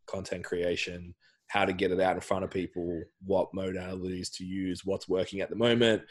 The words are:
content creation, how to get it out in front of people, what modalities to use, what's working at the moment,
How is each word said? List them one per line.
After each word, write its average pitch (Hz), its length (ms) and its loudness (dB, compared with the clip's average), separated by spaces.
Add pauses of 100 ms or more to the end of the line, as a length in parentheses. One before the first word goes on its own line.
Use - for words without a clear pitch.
content 92 380 -6
creation, 87 680 -2 (340)
how 101 180 2
to 95 80 2
get 92 180 2
it 90 80 2
out 92 160 4
in 87 60 -4
front 95 220 -2
of 92 80 -4
people, 87 520 -4 (220)
what 95 280 2
modalities 92 840 -4
to 92 80 -8
use, 92 400 -4
what's 95 220 -2
working 92 340 0
at 85 80 -2
the - 60 -6
moment, 117 560 6